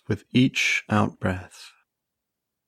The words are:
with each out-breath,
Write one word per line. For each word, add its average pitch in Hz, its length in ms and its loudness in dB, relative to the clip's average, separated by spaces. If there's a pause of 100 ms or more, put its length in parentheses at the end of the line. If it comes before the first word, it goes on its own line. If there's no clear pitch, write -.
with 107 240 -6
each - 580 2
out-breath, 104 840 -4 (960)